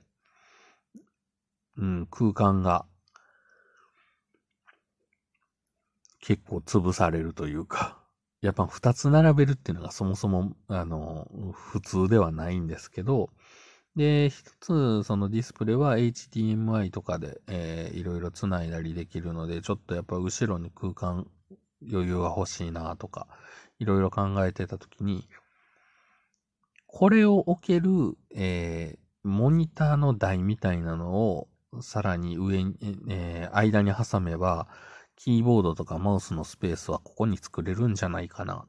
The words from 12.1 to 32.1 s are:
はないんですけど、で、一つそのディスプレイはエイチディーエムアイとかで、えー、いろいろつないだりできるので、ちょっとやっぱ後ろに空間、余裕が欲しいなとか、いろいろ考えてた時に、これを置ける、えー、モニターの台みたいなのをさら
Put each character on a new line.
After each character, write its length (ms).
は 140
な 200
い 80
ん 80
で 100
す 140
け 120
ど、 260
で、 340
一 300
つ 440
そ 120
の 140
デ 100
ィ 20
ス 120
プ 120
レ 80
イ 20
は 220
エ 80
イ 80
チ 160
デ 120
ィ 80
ー 40
エ 20
ム 220
ア 60
イ 80
と 100
か 180
で、 280
え 460
ー、 40
い 60
ろ 140
い 20
ろ 120
つ 160
な 160
い 60
だ 120
り 120
で 120
き 140
る 140
の 140
で、 140
ち 100
ょ 20
っ 120
と 100
や 60
っ 20
ぱ 140
後 280
ろ 140
に 160
空 180
間、 320
余 160
裕 140
が 160
欲 120
し 200
い 40
な 260
と 100
か、 200
い 60
ろ 120
い 40
ろ 100
考 340
え 60
て 160
た 100
時 260
に、 240
こ 240
れ 160
を 120
置 240
け 180
る、 380
え 640
ー、 20
モ 240
ニ 160
タ 260
ー 20
の 180
台 260
み 180
た 160
い 80
な 140
の 160
を 360
さ 200
ら 160